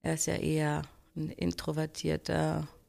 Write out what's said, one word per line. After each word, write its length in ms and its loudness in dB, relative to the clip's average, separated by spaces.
er 120 0
ist 120 0
ja 100 2
eher 460 2
ein 140 -4
Introvertierter 1400 0